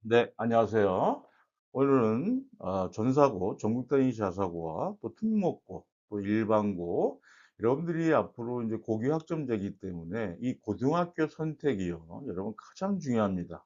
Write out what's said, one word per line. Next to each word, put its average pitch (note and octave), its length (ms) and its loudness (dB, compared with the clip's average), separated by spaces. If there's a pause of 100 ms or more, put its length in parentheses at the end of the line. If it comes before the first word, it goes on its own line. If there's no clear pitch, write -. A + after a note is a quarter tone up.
(120)
네, A#2 160 6 (100)
안녕하세요. A2+ 840 2 (480)
오늘은, C3+ 720 2 (140)
어, F#2 320 -2
전사고, B2 680 2
전국 A#2+ 300 -2
단위 C3 280 2
자사고와 F#2 880 -2
또 A2 100 -8
특목고, F3+ 720 -4 (240)
또 G#2 100 -6
일반고, G#2 1000 0 (380)
여러분들이 D#3+ 520 0
앞으로 A#2+ 520 0
이제 A2 140 -2
고교 A#2 360 -2
학점제이기 C3+ 640 -4
때문에 F2+ 640 -6
이 B2 200 -4
고등학교 D#3 680 0
선택이요, G#2 1000 -4
여러분 G2+ 320 -6
가장 G3 400 -6
중요합니다. G2+ 680 -2